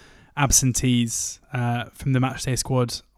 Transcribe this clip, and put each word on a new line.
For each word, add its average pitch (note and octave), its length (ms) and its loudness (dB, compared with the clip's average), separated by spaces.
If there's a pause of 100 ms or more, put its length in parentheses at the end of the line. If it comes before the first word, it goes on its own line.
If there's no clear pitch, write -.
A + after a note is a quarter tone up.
(360)
absentees, B2 1040 2 (120)
uh, A#2+ 320 -2 (100)
from C3+ 200 -2
the B2+ 40 4
matchday C3 400 -2
squad B2+ 420 -2 (180)